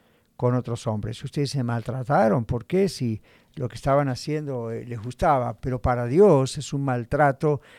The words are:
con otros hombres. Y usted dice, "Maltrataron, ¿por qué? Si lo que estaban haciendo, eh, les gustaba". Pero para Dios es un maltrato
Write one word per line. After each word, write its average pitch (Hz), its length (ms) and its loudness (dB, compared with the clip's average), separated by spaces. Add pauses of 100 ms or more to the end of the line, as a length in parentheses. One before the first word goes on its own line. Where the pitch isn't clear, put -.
(360)
con 123 180 0
otros 120 320 -4
hombres. 107 340 -4
Y 139 60 -10
usted 143 160 -4
dice, 139 200 -2
"Maltrataron, 127 840 0
¿por 120 180 -4
qué? 190 240 0
Si 113 320 -4 (340)
lo 127 140 -6
que - 80 -16
estaban 143 320 2
haciendo, 135 600 -6
eh, 113 160 -8
les 117 140 -8
gustaba". 123 600 0
Pero 127 220 -4
para 120 240 0
Dios 143 500 6
es - 160 -10
un 139 120 -2
maltrato 139 760 0 (180)